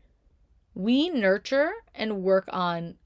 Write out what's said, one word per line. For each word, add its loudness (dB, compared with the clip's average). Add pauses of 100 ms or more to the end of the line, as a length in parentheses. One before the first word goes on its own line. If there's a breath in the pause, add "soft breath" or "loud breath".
(760)
We 0
nurture 0 (220)
and -4
work 2
on -4